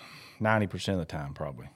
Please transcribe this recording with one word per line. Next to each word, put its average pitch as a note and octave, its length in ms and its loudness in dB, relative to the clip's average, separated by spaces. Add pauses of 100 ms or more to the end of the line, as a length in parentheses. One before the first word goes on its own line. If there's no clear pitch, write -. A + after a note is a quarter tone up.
(380)
ninety A2 280 6
percent F#2+ 340 0
of D#2 60 -4
the - 60 -10
time, C#2+ 220 -6
probably. C#2 420 -6